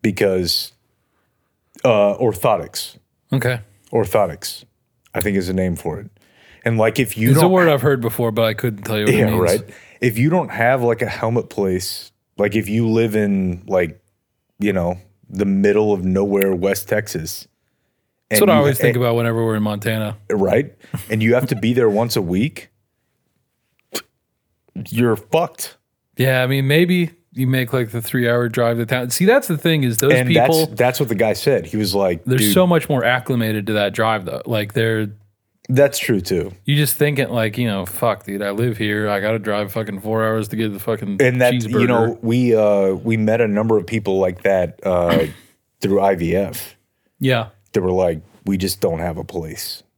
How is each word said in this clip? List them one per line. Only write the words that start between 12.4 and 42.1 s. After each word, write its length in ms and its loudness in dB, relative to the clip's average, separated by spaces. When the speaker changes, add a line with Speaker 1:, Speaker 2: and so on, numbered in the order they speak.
Speaker 1:
like, 160 0
if 120 -2
you 200 0
live 260 2
in, 520 0
like, 360 -2
you 140 0
know, 240 -2
the 160 -4
middle 480 2
of 120 -2
nowhere, 500 0
West 340 -2
Texas. 580 -6
Speaker 2:
That's 120 2
Speaker 1:
and 80 4
Speaker 2:
what 20 4
I 60 6
Speaker 1:
you 40 4
Speaker 2:
always 180 2
think 180 2
Speaker 1:
and 80 0
Speaker 2:
about 120 2
whenever 280 0
we're 120 0
in 60 0
Montana. 540 -4
Speaker 1:
Right? 440 0
And 120 0
you 120 4
have 140 0
to 80 -2
be 180 -2
there 160 4
once 260 0
a 60 0
week. 480 -4
You're 280 2
fucked. 600 -4
Speaker 2:
Yeah, 260 2
I 40 0
mean, 200 0
maybe 440 4
you 140 -2
make, 260 0
like, 180 -2
the 120 -6
three-hour 460 0
drive 300 0
to 80 -2
town. 240 -2
See, 140 0
that's 240 4
the 100 -2
thing 260 2
is 140 0
those 140 4
Speaker 1:
And 160 4
Speaker 2:
people 380 4
Speaker 1:
that's, 120 -12
that's 220 0
what 80 0
the 60 -2
guy 200 2
said. 320 0
He 100 -8
was 180 -2
like, 300 0
Speaker 2:
they're 140 0
Speaker 1:
"Dude." 160 2
Speaker 2:
so 120 6
much 220 2
more 160 0
acclimated 640 -2
to 60 -2
that 200 0
drive, 300 0
though. 220 -8
Like, 280 -2
they're 340 0
Speaker 1:
That's 300 4
true, 220 0
too. 320 -2
Speaker 2:
You 120 0
just 200 0
thinking, 340 0
like, 260 -2
you 120 -2
know, 180 -4
"Fuck, 380 -2
dude, 180 -6
I 80 -2
live 280 -2
here. 300 -2
I 120 0
gotta 180 -2
drive 340 -4
fucking 280 -6
four 260 -2
hours 220 -2
to 80 -8
get 160 -2
the 80 -12
fucking 420 -4
Speaker 1:
And 180 2
that, 140 4
Speaker 2:
cheeseburger." 260 -2
Speaker 1:
you 60 2
know, 360 2